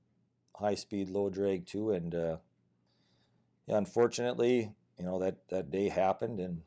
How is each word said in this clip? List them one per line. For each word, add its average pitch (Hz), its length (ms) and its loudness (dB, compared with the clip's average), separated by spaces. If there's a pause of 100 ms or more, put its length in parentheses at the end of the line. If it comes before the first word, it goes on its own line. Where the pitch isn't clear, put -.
(560)
high 101 180 0
speed, 98 340 -4
low 101 220 0
drag 95 360 0
too, 107 260 -2
and, 85 220 -2
uh, 82 220 -2 (1300)
yeah, 107 120 2
unfortunately, 120 920 2 (260)
you 87 60 -8
know, 92 160 -2
that, 92 280 -2
that 90 240 -4
day 98 160 2
happened, 95 520 0
and, 87 260 -6